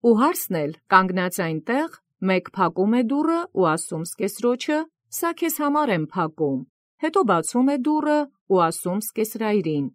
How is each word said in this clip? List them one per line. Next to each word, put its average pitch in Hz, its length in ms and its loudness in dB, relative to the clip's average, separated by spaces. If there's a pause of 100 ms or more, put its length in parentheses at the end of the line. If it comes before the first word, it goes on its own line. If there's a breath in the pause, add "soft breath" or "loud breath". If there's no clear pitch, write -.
Ու 233 100 6
հարսն 233 440 0
էլ 151 160 -2 (100)
կանգնած 185 560 2
այնտեղ, 196 560 -2 (240)
մեկ 185 320 0
փակում 185 420 0
է 247 100 4
դուռը 311 440 0
ու - 180 0
ասում 160 380 -2
սկեսրոջը. 247 760 -2 (280)
«Սա - 240 -4
քեզ 330 260 -4
համար 294 340 0
եմ 160 140 0
փակում»։ 156 540 -2 (420)
Հետո 320 200 0
բացում 214 460 2
է 285 100 0
դուռը 302 420 0 (240)
ու 185 180 2
ասում 175 400 -2
սկեսրայրին. 208 920 -2